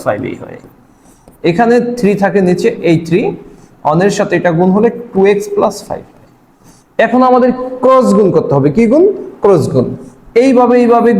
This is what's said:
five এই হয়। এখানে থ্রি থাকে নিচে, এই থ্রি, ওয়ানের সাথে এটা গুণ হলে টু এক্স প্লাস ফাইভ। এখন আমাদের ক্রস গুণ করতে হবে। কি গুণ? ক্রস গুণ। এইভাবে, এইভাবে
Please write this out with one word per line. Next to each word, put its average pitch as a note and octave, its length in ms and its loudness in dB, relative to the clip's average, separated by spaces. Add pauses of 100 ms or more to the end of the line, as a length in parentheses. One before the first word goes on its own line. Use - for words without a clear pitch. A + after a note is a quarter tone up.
five G#2 260 -4
এই - 120 -10
হয়। - 160 -18 (920)
এখানে A#3 240 2 (240)
থ্রি G3+ 140 2 (100)
থাকে G3 260 0
নিচে, F3+ 200 0 (220)
এই E3 60 2 (100)
থ্রি, F#3+ 160 -2 (600)
ওয়ানের F3 340 0
সাথে F#3+ 200 -4
এটা F3 200 -2
গুণ F#3 180 2
হলে A3+ 120 2 (240)
টু F#3+ 80 -2 (120)
এক্স G3+ 140 -4 (100)
প্লাস G#3 200 -2 (120)
ফাইভ। - 160 -12 (1000)
এখন A3+ 160 0 (100)
আমাদের B3 200 2 (320)
ক্রস B3+ 240 4 (120)
গুণ G3+ 180 2
করতে - 200 -2
হবে। C#3 200 0
কি A#3 160 2
গুণ? D#4+ 120 4 (380)
ক্রস F3+ 300 2
গুণ। C3+ 140 0 (560)
এইভাবে, B3 400 2
এইভাবে A#3 380 2